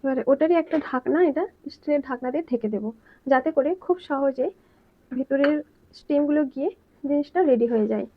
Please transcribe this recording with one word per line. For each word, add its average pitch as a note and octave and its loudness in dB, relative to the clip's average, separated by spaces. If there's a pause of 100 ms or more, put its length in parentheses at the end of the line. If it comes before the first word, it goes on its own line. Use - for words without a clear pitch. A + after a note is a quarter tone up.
এবারে C4 -2
ওটারই D4+ 4
একটা D#4+ -2 (100)
ঢাকনা, C#4 -2 (100)
এটা D4+ -2 (300)
স্টিলের D4 -2
ঢাকনা B3+ -6
দিয়ে D4+ -4
ঢেকে A#3 -2
দেবো, G#3+ -4 (380)
যাতে C4+ 2
করে C#4+ 0 (160)
খুব F4+ 0
সহজে C#4 -2 (640)
ভিতরের C#4 0 (380)
স্টিমগুলো D4 0
গিয়ে C4+ -4 (340)
জিনিসটা C#4+ -2
রেডি B3 4
হয়ে A3 0
যায়। G#3+ -2 (120)